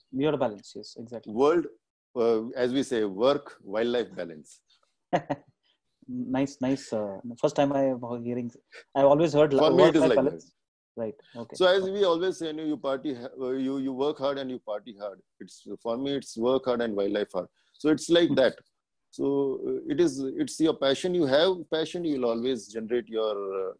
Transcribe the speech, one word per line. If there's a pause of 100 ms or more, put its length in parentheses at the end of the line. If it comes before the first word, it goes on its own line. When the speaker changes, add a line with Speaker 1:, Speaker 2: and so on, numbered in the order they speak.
(100)
Speaker 1:
You
have
to
balance,
yes,
exactly.
Speaker 2:
World, (480)
uh,
as
we
say,
work,
wildlife
balance. (500)
Speaker 1:
<laughs> (880)
Nice,
nice.
Uh, (220)
first
time
I
am (200)
hearing, (440)
I've
always
heard
Speaker 2:
For
Speaker 1:
lo-,
Speaker 2:
me,
it
is
Speaker 1:
work-life
Speaker 2:
like
Speaker 1:
balance.
Speaker 2:
that.
Speaker 1:
Right. (200)
Okay.
Speaker 2:
So
as
Speaker 1:
Okay.
Speaker 2:
we
always
say,
you
know,
you
party,
ha-, (120)
uh,
you,
you
work
hard
and
you
party
hard. (200)
It's, (160)
for
me,
it's
work
hard
and
wildlife
hard. (300)
So
it's
like
Speaker 1:
Hmm.
Speaker 2:
that. (540)
So,
uh,
it
is,
it's
your
passion.
You
have (180)
passion,
you
will
always
generate
your, (260)
uh,